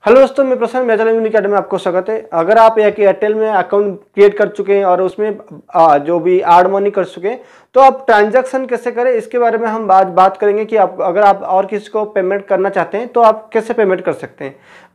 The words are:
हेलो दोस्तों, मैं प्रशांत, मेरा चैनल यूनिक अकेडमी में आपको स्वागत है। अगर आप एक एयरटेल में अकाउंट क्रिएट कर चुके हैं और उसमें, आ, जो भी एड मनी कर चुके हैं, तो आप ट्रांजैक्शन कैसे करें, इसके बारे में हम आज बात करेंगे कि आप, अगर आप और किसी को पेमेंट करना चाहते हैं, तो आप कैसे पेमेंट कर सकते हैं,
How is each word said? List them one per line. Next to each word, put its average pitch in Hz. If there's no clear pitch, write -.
हेलो 254
दोस्तों, 269
मैं 254
प्रशांत, 240
मेरा 220
चैनल 226
यूनिक 220
अकेडमी 202
में 202
आपको 190
स्वागत 185
है। 220
अगर 175
आप 220
एक 214
एयरटेल 208
में 220
अकाउंट 202
क्रिएट 202
कर 208
चुके 196
हैं 196
और 180
उसमें, 202
आ, 143
जो 156
भी 180
एड 180
मनी 196
कर 196
चुके 180
हैं, 240
तो 254
आप 269
ट्रांजैक्शन 247
कैसे 240
करें, 240
इसके 226
बारे 226
में 226
हम 220
आज 190
बात 185
करेंगे 208
कि 220
आप, 185
अगर 175
आप 196
और 190
किसी 208
को 214
पेमेंट 196
करना 190
चाहते 190
हैं, 240
तो 240
आप 220
कैसे 226
पेमेंट 190
कर 175
सकते 135
हैं, 135